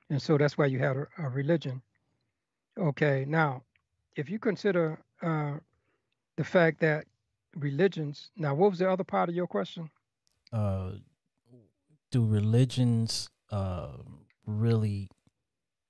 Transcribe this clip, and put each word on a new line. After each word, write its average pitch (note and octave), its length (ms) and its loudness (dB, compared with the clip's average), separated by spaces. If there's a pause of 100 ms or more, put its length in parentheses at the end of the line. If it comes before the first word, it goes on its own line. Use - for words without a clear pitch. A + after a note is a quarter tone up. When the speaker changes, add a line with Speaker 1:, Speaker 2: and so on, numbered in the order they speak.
Speaker 1:
And C#3+ 120 0
so D#3 160 4
that's D3 200 2
why D3+ 80 4
you C3 140 2
had C3+ 180 0
a, C#3+ 100 -4 (100)
a D3+ 120 -4
religion. C#3 520 -2 (960)
Okay, C#3+ 480 2
now, D3 380 0 (540)
if D3 120 -6
you G#3 100 -6
consider, F3 600 0 (220)
uh, D3+ 320 -2 (840)
the D#3 60 -2
fact E3 380 2
that D#3 240 0 (500)
religions, D3 800 -2
now, D3+ 180 -2
what F#3+ 180 4
was E3+ 80 -4
the F#3 120 2
other F#3 140 0
part F#3 240 0
of E3+ 60 -4
your F3 120 -2
question? F3 420 -6 (640)
Speaker 2:
Uh, F#2+ 400 -2 (1200)
do A#2+ 140 2
religions, A2+ 1040 2 (220)
uh, F#2 400 -4 (540)
really G#2+ 640 0 (800)